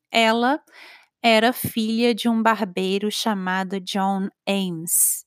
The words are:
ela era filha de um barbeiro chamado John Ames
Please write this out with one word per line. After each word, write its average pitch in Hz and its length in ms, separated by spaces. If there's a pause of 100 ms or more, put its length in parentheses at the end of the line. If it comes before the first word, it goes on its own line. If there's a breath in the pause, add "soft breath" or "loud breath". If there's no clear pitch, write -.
(100)
ela 233 520 (600 loud breath)
era 226 320
filha 226 600
de 214 140
um 226 140
barbeiro 202 680
chamado 190 720
John 196 480 (180)
Ames 180 800